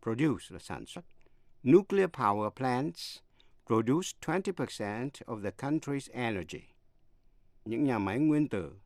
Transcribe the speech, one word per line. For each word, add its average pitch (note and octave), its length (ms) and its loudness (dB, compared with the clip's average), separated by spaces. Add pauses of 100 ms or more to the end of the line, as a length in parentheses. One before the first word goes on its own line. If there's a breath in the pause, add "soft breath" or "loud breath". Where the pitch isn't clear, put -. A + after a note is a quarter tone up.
produce A#2 460 0
là F2 100 -14
sản C2 280 -10
xuất. - 180 -14 (580)
Nuclear F#3+ 480 6
power G#2+ 400 2
plants C3 680 -4 (480 soft breath)
produce A#2 440 2 (100)
twenty F#3 320 -2
percent A#2 600 -4
of - 300 -10
the G2+ 80 -2
country's C#3 640 -4
energy. A2+ 500 -4 (1040)
Những A#2 200 -2
nhà B2+ 140 2
máy G2 200 0
nguyên D3+ 300 4
tử F#2 380 -6